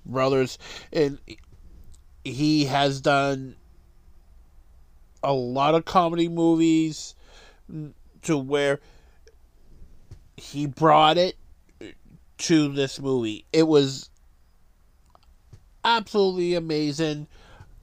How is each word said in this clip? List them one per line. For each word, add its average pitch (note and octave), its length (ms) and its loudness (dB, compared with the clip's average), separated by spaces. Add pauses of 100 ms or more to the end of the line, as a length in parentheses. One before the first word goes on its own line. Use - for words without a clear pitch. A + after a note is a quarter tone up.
brothers, C3 540 -2 (340)
and C#3+ 260 -2 (1080)
he D3 420 0
has C#3 340 0
done C#3 560 -2 (1700)
a C#3 100 0
lot C3+ 420 0
of E3 120 0
comedy E3+ 420 0
movies, E3 840 0 (560)
n-, D#3 240 -14 (260)
to E3 160 0
where C#3 420 0 (1600)
he C#3+ 300 -8
brought D#3 500 4
it F3+ 200 0 (1000)
to D3+ 320 2
this C#3 320 -4
movie. B2 500 -4
It D#3+ 160 4
was C#3 440 2 (1800)
absolutely F#3+ 680 0
amazing. D3+ 720 -2 (540)